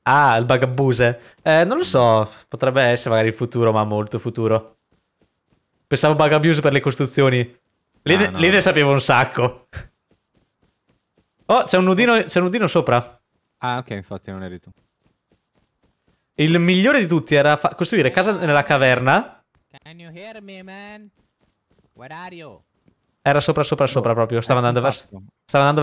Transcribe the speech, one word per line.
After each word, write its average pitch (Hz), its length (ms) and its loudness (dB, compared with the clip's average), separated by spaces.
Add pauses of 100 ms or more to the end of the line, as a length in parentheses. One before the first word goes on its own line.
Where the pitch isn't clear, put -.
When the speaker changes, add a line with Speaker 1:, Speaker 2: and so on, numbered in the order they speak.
Speaker 1:
Ah, 135 340 2
il 117 80 0
Bugabooze. 127 1000 -2
Eh, 160 220 2
non 226 120 -2
lo 359 80 -4
so, 117 380 4
Speaker 2:
Mm. 104 100 -6 (160)
Speaker 1:
potrebbe 131 340 -2
essere 120 280 0
magari 110 180 2
il 110 60 -4
futuro, 117 360 -2
ma 110 140 0
molto 107 340 -6
futuro. 110 600 -4 (1080)
Pensavo 151 300 0
Bugabooze 151 440 2
per 147 120 2
le 139 80 0
costruzioni. 131 580 0 (640)
Lì 151 120 2
Speaker 2:
Ah, 196 40 2
Speaker 1:
ne, 202 120 2
Speaker 2:
no, 185 80 -8
Speaker 1:
lì 170 100 2
ne 190 60 2
Speaker 2:
no. 196 60 4
Speaker 1:
sapevo 151 300 2
un 139 100 2
sacco. 127 680 -2 (1800)
Oh, 247 180 2
c'è - 140 0
un 185 60 2
nudino, 220 400 2
c'è - 140 -4
un 180 80 2
nudino 202 200 -2
sopra. 123 540 -2 (380)
Speaker 2:
Ah, 123 200 -6
ok, 123 120 -14
infatti 98 400 -14
non 95 120 -12
eri 90 180 -14
tu. - 100 -20 (1600)
Speaker 1:
Il 160 240 0
migliore 190 420 2
di 190 60 -2
tutti 156 280 -2
era 143 220 4
fa-, - 180 -4
costruire 165 360 0
casa 185 260 0
nella 151 280 0
caverna. 131 800 0 (400)
Speaker 2:
Can 165 160 -20
you 170 160 -20
hear 214 280 -20
me, 190 200 -20
man? 202 460 -20 (840)
Where 127 180 -20
are 180 220 -16
you? 147 280 -20 (600)
Speaker 1:
Era 143 180 2
sopra, 151 220 -2
sopra, 139 220 -2
Speaker 2:
Oh, 123 40 0
Speaker 1:
sopra 117 240 -2
proprio. 117 280 0
Stava 123 200 0
Speaker 2:
è 120 40 0
Speaker 1:
andando 120 220 0
verso, - 220 -4
Speaker 2:
scomparso. 98 260 -20 (100)
Speaker 1:
stava 139 200 2
andando 147 180 2